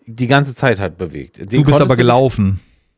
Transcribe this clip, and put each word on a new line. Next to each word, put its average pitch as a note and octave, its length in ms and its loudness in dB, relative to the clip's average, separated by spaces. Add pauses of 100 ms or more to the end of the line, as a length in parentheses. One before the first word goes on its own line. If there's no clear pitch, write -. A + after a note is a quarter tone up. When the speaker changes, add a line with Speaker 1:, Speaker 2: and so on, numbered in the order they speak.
Speaker 1:
die A#2 200 -6
ganze C#3 280 0
Zeit A#2 240 -2
halt F2+ 180 -8
bewegt. C#2+ 400 -12
Den - 80 -16
Speaker 2:
Du F#2+ 40 -18
bist C3 160 2
Speaker 1:
konntest C#3+ 160 4
Speaker 2:
aber C3 80 0
Speaker 1:
du - 20 2
nicht B2 80 2
Speaker 2:
gelaufen. A#2+ 600 2 (380)